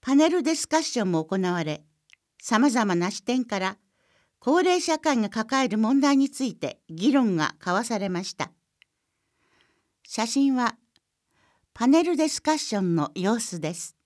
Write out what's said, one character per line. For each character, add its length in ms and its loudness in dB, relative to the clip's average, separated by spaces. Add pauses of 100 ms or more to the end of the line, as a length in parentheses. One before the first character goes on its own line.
パ 140 0
ネ 140 6
ル 140 0
デ 80 0
ィ 40 0
ス 120 -8
カ 120 2
ッ 20 -2
シ 180 -4
ョ 60 0
ン 80 0
も 100 0
行 140 -4
わ 260 -2
れ、 220 -8 (560)
さ 180 0
ま 100 4
ざ 140 0
ま 120 0
な 160 0
視 120 -12
点 220 -2
か 140 -6
ら 180 -4 (600)
高 220 2
齢 200 2
社 180 -2
会 200 0
が 100 0
抱 340 -2
え 60 0
る 80 -2
問 240 2
題 160 4
に 120 2
つ 140 -8
い 100 -4
て 360 -10
議 240 0
論 240 2
が 220 -2
交 140 -4
わ 120 -2
さ 120 -4
れ 120 -4
ま 120 -4
し 140 -12
た。 160 -8 (1600)
写 200 -4
真 260 2
は 240 -2 (960)
パ 140 -2
ネ 160 6
ル 120 0
デ 100 2
ィ 40 0
ス 100 -6
カ 120 -2
ッ 80 0
シ 180 -6
ョ 40 0
ン 140 0
の 200 0
様 240 0
子 200 -10
で 140 -6
す。 320 -14